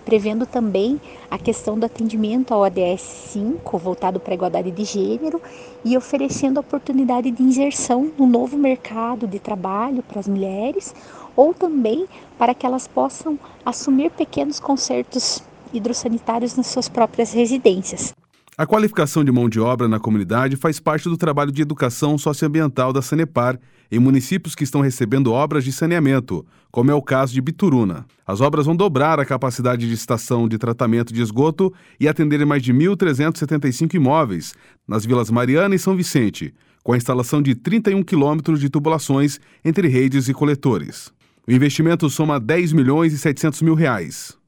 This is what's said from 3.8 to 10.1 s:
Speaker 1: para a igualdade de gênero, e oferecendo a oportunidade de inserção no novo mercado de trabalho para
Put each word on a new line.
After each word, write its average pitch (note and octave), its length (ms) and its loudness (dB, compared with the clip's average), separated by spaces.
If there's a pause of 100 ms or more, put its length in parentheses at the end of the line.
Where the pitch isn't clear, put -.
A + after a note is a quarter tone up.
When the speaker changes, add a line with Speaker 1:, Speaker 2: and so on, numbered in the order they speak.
Speaker 1:
para - 160 -6
a - 0 -
igualdade F3+ 380 -4
de G3+ 120 -6
gênero, A#3 560 -4 (440)
e A#3+ 120 2
oferecendo C4+ 640 -2
a - 20 0
oportunidade C4 720 -2
de A#3+ 120 -2
inserção C4+ 760 2
no C4 80 6
novo B3 320 2
mercado A#3+ 720 -2
de G3 100 -8
trabalho G#3 640 -4
para - 160 -10